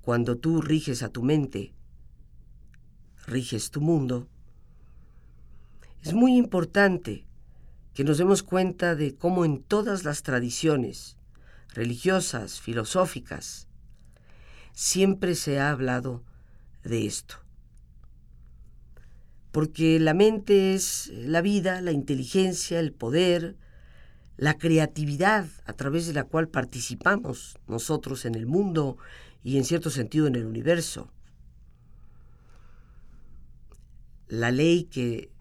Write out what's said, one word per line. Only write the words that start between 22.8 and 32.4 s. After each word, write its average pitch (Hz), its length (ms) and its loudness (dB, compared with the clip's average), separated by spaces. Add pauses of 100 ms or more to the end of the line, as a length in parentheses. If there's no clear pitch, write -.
el 156 120 -2
poder, 170 640 0 (800)
la 151 220 0
creatividad 160 880 2 (200)
a 113 60 -10
través 156 360 -4
de 160 60 -6
la 143 100 -2
cual 160 240 -2
participamos 135 1080 -4 (120)
nosotros 131 560 -6
en 113 100 -4
el 113 120 -6
mundo 156 520 0 (460)
y 131 120 0
en 135 80 4
cierto 165 240 -2
sentido 135 380 0
en 131 80 2
el 113 120 -4
universo. 147 680 -2 (3250)